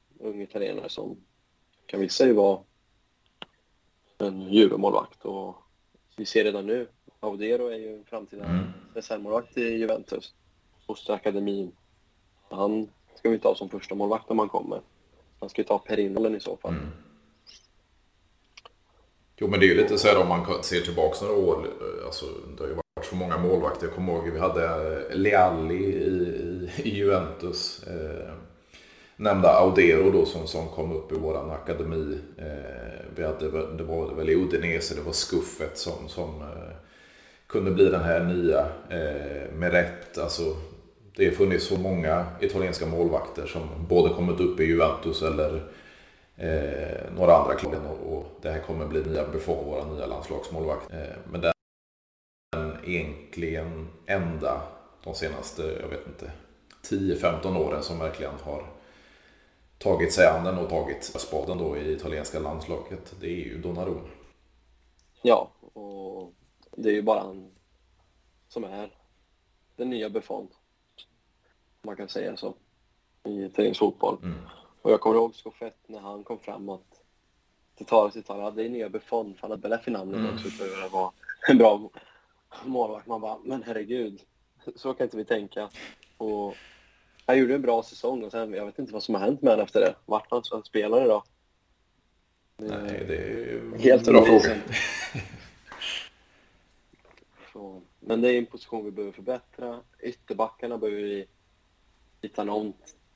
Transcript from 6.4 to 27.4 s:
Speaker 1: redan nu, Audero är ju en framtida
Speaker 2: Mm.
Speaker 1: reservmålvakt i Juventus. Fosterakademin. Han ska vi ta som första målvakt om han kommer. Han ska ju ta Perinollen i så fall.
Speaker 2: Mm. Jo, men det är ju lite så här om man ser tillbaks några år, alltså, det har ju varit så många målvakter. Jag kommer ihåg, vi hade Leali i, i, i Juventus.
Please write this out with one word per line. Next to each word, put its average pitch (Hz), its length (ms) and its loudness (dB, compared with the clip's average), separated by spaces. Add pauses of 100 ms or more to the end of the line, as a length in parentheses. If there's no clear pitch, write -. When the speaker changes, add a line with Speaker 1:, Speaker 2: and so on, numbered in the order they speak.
Speaker 1:
redan 101 220 -2
nu, 117 220 -2 (320)
Audero 107 480 -2
är 113 100 -6
ju 110 200 -12
en 104 80 -20
framtida 104 400 -14
Speaker 2:
Mm. 87 180 0 (300)
Speaker 1:
reservmålvakt 110 640 -4
i 123 40 0
Juventus. 113 720 -2 (540)
Fosterakademin. 101 840 -2 (800)
Han 104 400 0 (260)
ska - 140 0
vi 113 100 2
ta 101 160 4
som 98 140 -10
första 98 260 -10
målvakt 101 360 -2
om 113 80 2
han 104 100 2
kommer. - 320 -4 (580)
Han 101 100 -10
ska - 120 -2
ju - 60 -4
ta 101 120 2
Perinollen 104 560 0
i 98 40 -6
så 92 180 -8
fall. 87 160 -6
Speaker 2:
Mm. 73 180 -6 (2500)
Jo, 104 120 -2
men 95 120 2
det 95 60 10
är - 20 12
ju 85 140 8
lite 104 160 4
så 107 100 4
här 101 140 8
om 90 80 4
man 87 340 0
ser 87 180 0
tillbaks 82 400 0
några 104 140 0
år, 92 320 2 (380)
alltså, - 200 -10
det - 380 -12
har 76 60 -6
ju - 40 -8
varit - 320 -10
så - 100 -8
många 90 220 -2
målvakter. 85 500 2
Jag - 80 -8
kommer 90 180 -2
ihåg, 82 160 -2
vi 80 100 -4
hade 80 760 -2
Leali 92 600 4
i, 98 280 0
i, 90 640 -2 (140)
i 104 120 -2
Juventus. 90 880 0